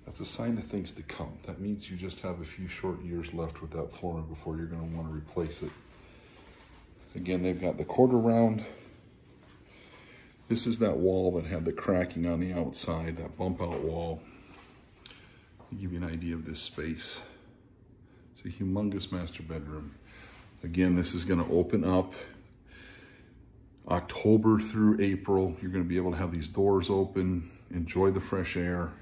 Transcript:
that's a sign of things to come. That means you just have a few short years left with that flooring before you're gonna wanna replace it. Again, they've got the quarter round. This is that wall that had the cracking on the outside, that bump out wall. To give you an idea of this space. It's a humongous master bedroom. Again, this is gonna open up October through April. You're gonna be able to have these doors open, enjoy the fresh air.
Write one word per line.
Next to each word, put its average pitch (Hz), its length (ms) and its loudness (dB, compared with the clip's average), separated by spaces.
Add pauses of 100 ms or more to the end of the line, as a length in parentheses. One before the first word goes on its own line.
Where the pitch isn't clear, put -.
that's - 160 -14
a 101 60 -4
sign 117 320 -2
of 95 60 -6
things 95 300 -6
to 85 100 -14
come. 78 420 -10
That 87 140 -10
means 101 300 -6
you 90 60 -8
just 90 240 -8
have 87 200 -6
a 80 40 -8
few 90 240 -10
short 87 340 -4
years 85 300 -6
left 80 300 -6
with 78 80 -10
that 80 200 -6
flooring 82 360 -6
before 80 320 -8
you're 82 80 -6
gonna 82 280 -8
wanna 80 140 -6
replace 78 540 -6
it. 73 80 -8 (1400)
Again, 90 280 -2
they've 90 160 0
got 90 200 -2
the - 80 -2
quarter 123 320 6
round. 113 440 4 (1900)
This 117 200 2
is 117 100 0
that 98 180 4
wall 92 360 4
that 82 120 0
had 82 200 -2
the 82 80 0
cracking 90 520 0
on 85 140 2
the 92 140 -2
outside, 82 640 -2
that 82 200 -10
bump 90 240 -2
out 85 200 -2
wall. 80 420 -4 (1500)
To - 40 -8
give 95 180 -6
you 87 60 -4
an 87 100 -4
idea 82 280 -4
of 80 80 -8
this 78 160 -4
space. - 600 -4 (1120)
It's - 120 -20
a - 180 -6
humongous 98 480 0
master 87 320 -6
bedroom. 76 500 -8 (680)
Again, 87 320 4
this 87 200 2
is 87 100 -2
gonna 90 260 2
open 87 320 4
up 92 320 4 (1700)
October 107 720 4
through 107 400 4
April. 95 600 2
You're 90 120 -6
gonna 92 100 0
be 87 140 0
able 90 160 2
to 76 40 -2
have 90 140 -2
these 80 160 -4
doors 98 440 4
open, 92 600 0 (220)
enjoy 90 400 2
the 95 80 0
fresh 92 360 -4
air. 87 460 -2